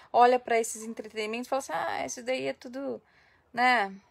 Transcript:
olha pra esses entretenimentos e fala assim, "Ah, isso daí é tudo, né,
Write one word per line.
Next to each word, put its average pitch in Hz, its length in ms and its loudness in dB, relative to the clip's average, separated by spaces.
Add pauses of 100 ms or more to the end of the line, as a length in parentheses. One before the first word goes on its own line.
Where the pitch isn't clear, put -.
(120)
olha 247 260 8
pra 240 220 0
esses 226 240 -4
entretenimentos 220 640 -8
e - 20 -20
fala 269 100 0
assim, 285 140 -6
"Ah, - 320 -2
isso - 160 -8
daí 262 260 -4
é 269 60 -2
tudo, 254 480 -8 (520)
né, 233 400 2 (180)